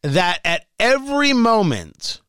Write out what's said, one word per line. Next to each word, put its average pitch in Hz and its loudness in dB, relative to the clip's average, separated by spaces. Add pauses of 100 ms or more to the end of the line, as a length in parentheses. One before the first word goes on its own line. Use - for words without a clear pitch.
that 170 -2
at 170 -4 (140)
every 277 0
moment 208 0